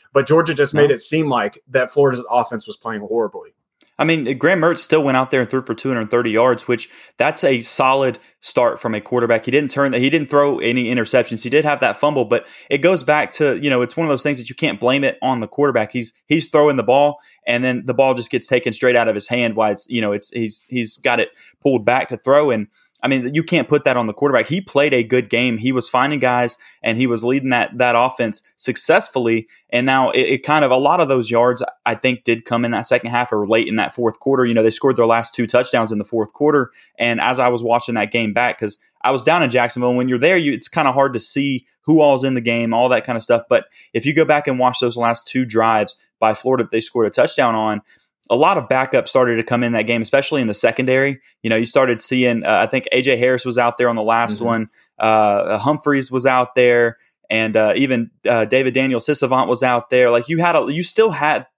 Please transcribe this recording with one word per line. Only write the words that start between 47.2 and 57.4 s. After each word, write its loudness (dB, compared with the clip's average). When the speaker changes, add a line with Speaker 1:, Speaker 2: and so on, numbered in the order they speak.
Speaker 2:
on, -2
a 2
lot 4
of -6
backup 0
started 2
to -2
come -2
in -2
that 0
game, 0
especially 0
in 0
the -2
secondary. 0
You -4
know, 2
you 0
started 2
seeing, 0
uh, 2
I 2
think -4
A 2
J 2
Harris 0
was -4
out 0
there 2
on 0
the -4
last 0
Speaker 1:
Mm-hmm. -4
Speaker 2:
one. -2
Uh, 2
Humphreys -2
was -2
out 0
there, 2
and, 0